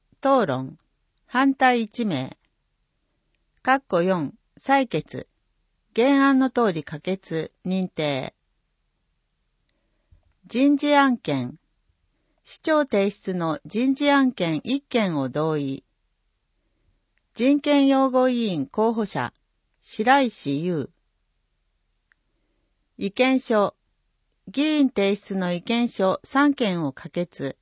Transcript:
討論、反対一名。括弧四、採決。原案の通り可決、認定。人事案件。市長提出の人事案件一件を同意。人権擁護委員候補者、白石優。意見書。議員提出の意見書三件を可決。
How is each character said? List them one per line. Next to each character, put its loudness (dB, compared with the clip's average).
討 2
論、 -6
反 0
対 2
一 -4
名。 -4
括 2
弧 2
四、 -2
採 2
決。 -6
原 4
案 4
の 2
通 2
り -6
可 -12
決、 -6
認 -2
定。 -4
人 2
事 2
案 4
件。 -6
市 -16
長 0
提 0
出 -8
の -2
人 -2
事 2
案 4
件 -2
一 -4
件 -2
を -2
同 -2
意。 -6
人 2
権 2
擁 2
護 2
委 -2
員 -2
候 0
補 -4
者、 -6
白 2
石 -4
優。 -4
意 -6
見 2
書。 0
議 -4
員 2
提 0
出 -10
の -2
意 -6
見 -2
書 -2
三 2
件 -2
を -6
可 -18
決。 -8